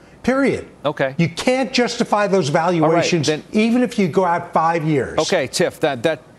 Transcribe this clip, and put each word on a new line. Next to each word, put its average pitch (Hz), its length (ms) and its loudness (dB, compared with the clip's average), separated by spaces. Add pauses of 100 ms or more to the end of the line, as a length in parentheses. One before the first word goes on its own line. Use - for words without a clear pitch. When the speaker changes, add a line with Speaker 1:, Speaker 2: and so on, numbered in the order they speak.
(220)
Speaker 1:
period. 254 460 0 (180)
Speaker 2:
Okay. 139 320 -2
Speaker 1:
You 170 120 2
can't 254 420 -2
justify 220 560 0
those 180 220 0
valuations, 160 800 2
Speaker 2:
All 151 60 0
right, 147 160 -8
then 214 80 0
Speaker 1:
even 233 240 2
if 240 140 -4
you 190 120 2
go 185 160 2
out 175 260 -2
five 165 320 0
years. 147 360 -2
Speaker 2:
Okay, 156 280 0
Tiff, - 320 -2
that, 139 240 -2
that 160 180 -2 (180)